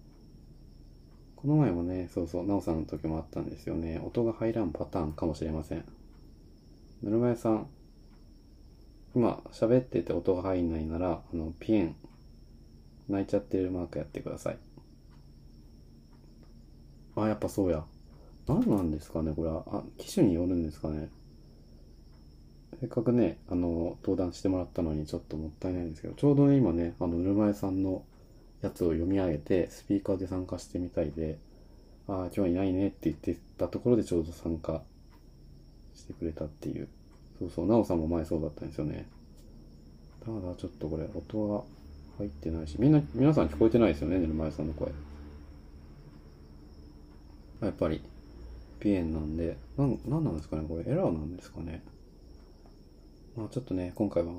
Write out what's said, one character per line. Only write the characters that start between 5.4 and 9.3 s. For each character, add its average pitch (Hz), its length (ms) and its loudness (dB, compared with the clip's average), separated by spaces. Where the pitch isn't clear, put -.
れ 80 60 -2
ま 78 120 -4
せ 78 120 -6
ん。 80 100 -8
ぬ 104 80 -2
る 113 80 4
ま 120 100 4
湯 117 60 2
さ 117 160 0
ん。 107 160 2
今、 117 260 2